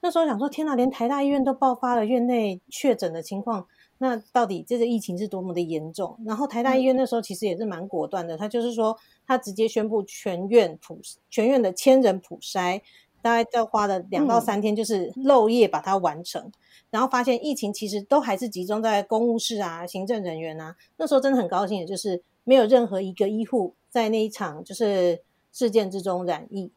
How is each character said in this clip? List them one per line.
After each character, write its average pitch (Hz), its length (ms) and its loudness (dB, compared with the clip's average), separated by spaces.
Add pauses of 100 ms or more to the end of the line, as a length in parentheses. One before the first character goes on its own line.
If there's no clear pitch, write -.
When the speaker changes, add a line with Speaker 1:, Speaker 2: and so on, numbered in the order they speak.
Speaker 1:
那 359 80 -2
时 339 80 -2
候 330 80 4
想 254 140 0
说 277 100 -2
，“天 311 160 -4
哪， 285 120 -2
连 247 120 2
台 240 200 -2
大 285 160 0
医 - 20 2
院 277 160 2
都 277 100 0
爆 262 220 2
发 247 220 -2
了 214 100 2
院 240 220 2
内 214 320 0 (100)
确 262 240 2
诊 170 180 -4
的 165 80 -8
情 196 220 -8
况， 208 240 -6 (320)
那 254 180 -2 (160)
到 240 140 2
底 190 180 -8
这 240 140 -2
个 233 80 2
疫 233 140 0
情 175 180 -6
是 208 80 -4
多 196 160 -8
么 185 100 -8
的 175 80 -2
严 160 320 -6
重？” - 320 -8
然 214 120 -4
后 277 100 -2
台 240 160 -4
大 262 140 4
医 262 80 2
院 262 100 4
那 262 100 2
时 240 120 -2
候 233 40 0
其 208 140 -10
实 208 120 -4
也 180 100 0
是 214 80 -6
蛮 190 240 -8
果 175 180 -4
断 180 180 -6
的， 165 120 -8
Speaker 2:
嗯。 - 20 -10
Speaker 1:
他 208 80 -6
就 233 160 -4
是 240 100 -4
说 220 240 0 (300)
他 254 100 2
直 277 160 -4
接 220 140 0
宣 220 220 -2
布 214 160 0
全 185 420 -6
院 190 340 4
普-， 165 200 -18 (280)
全 226 200 0
院 269 120 4
的 190 120 2
千 262 280 6
人 190 200 4
普 - 180 -16
筛， 185 420 -2 (400)
大 233 120 2
概 233 100 4
就 233 240 0
花 208 220 0
了 190 100 0 (100)
两 262 160 0
到 233 140 4
三 214 240 0
天， 214 100 0
Speaker 2:
嗯。 208 40 0
Speaker 1:
就 220 80 -2
是 196 320 -2
漏 262 320 6
夜 233 180 6
把 151 140 -2
它 196 160 0
完 165 260 0
成。 - 260 -10 (420)
然 226 120 0
后 262 60 0
发 247 160 0
现 240 200 0
疫 294 80 -2
情 208 200 -4
其 208 160 -8
实 202 120 -6
都 277 200 4
还 226 160 -2
是 240 120 -6
集 185 160 -8
中 208 160 -4
在 214 220 2
公 226 240 0
务 233 100 2
室 220 240 -4
啊、 170 240 -6
行 185 220 -8
政 220 160 -4
人 165 160 -6
员 160 220 -8
啊。 160 160 -14 (220)
那 320 100 -4
时 294 40 2
候 269 80 6
真 269 120 2
的 262 40 2
很 208 120 0
高 202 180 0
兴 196 140 -4
的 170 40 -8
就 190 120 -8
是 185 260 -4 (220)
没 254 100 6
有 254 120 8
任 240 200 6
何 190 140 -2
一 190 120 -6
个 196 160 0
医 214 160 -2
护 202 300 -2 (160)
在 226 200 0
那 220 140 2
一 214 60 -4
场 170 320 -8
就 202 100 -18
是 185 500 2 (280)
事 247 180 0
件 202 220 2
之 190 100 -6
中 180 240 -2
染 165 260 -4
疫。 190 260 -10